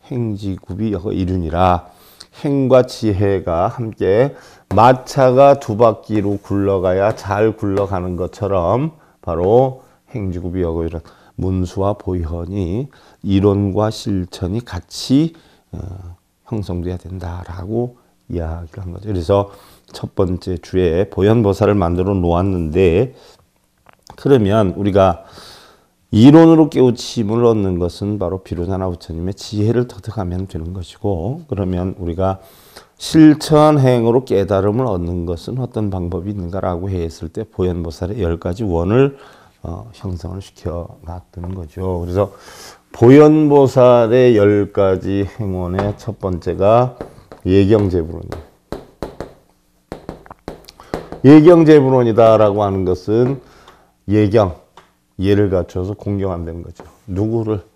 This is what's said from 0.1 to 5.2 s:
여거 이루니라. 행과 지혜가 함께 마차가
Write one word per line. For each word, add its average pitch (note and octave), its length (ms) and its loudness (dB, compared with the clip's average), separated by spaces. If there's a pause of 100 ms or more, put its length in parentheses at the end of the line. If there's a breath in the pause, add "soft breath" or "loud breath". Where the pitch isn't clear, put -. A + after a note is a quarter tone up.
여거 G2 200 -6
이루니라. F2+ 760 -2 (540 loud breath)
행과 C3+ 420 2
지혜가 G2 840 -2
함께 A2 680 -2 (400 loud breath)
마차가 C3 880 4